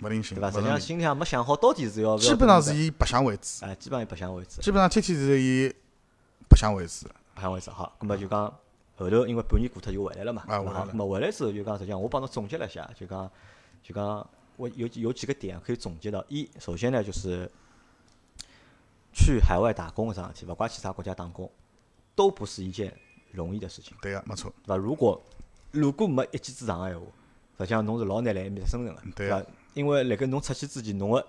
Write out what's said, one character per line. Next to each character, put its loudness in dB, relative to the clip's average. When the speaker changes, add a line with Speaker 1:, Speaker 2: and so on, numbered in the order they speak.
Speaker 1:
勿 -6
定 -2
性， -8
Speaker 2:
对 -6
伐？ 0
Speaker 1:
勿 -4
顺 0
利。 2
Speaker 2:
实 2
际 -
上 2
心 -6
里 -2
向 2
没 -2
想 0
好 2
到 4
底 -4
是 -4
要 4
Speaker 1:
基 6
本 8
上 10
是 0
以 2
白 0
相 2
为 2
主。 -10
Speaker 2:
哎， -8
基 -14
本 -4
上 -4
以 -10
白 -10
相 -8
为 -10
主。 -12
Speaker 1:
基 0
本 6
上 8
天 4
天 2
是 4
以 4
白 12
相 2
为 -4
主。 -12
Speaker 2:
白 -12
相 -2
为 -6
主， -14
好。 -10
咁 -8
么 0
就 -6
讲 2
后 -2
头 6
因 -2
为 -2
半 4
年 0
过 -12
脱 -6
就 -2
回 -6
来 -12
了 -6
嘛， -10
Speaker 1:
啊， 0
Speaker 2:
对 -2
伐？ -4
Speaker 1:
回 -8
来 -4
了。 -10
Speaker 2:
咁 -12
么 -2
回 -2
来 0
之 -6
后 0
就 -6
讲， -4
实 -8
际 -8
上 -6
我 -4
帮 -4
侬 -10
总 -8
结 -8
了 -6
一 -10
下， -12
就 -16
讲， -8
就 -20
讲 -6
我 -8
有， -4
有 -2
几 -8
个 -2
点 -10
可 -2
以 -2
总 -10
结 -6
到。 -6
一， -6
首 -6
先 -2
呢 0
就 -6
是 -6
去 8
海 6
外 4
打 -8
工 -4
搿 -6
桩 -10
事 -16
体， -16
勿 -8
怪 -2
去 -12
啥 -8
国 -10
家 -8
打 -10
工， -14
都 4
不 -10
是 -10
一 -6
件 -8
容 -6
易 -6
的 -10
事 -18
情。 -20
Speaker 1:
对 -8
个， -8
没 -10
错。 -12
Speaker 2:
对 -16
伐？ 0
如 -2
果， 2
如 2
果 0
没 0
一 -8
技 -12
之 -16
长 -2
个 -6
闲 -8
话， -14
实 -4
际 -4
上 2
侬 -2
是 0
老 0
难 0
来 -2
埃 -8
面 -8
搭 0
生 -2
存 -8
个， -20
Speaker 1:
对 -4
个。 2
Speaker 2:
对 -2
伐？ -14
因 -2
为 4
辣 0
盖 -2
侬 -2
出 -4
去 -8
之 -10
前， -6
侬 -2
个 2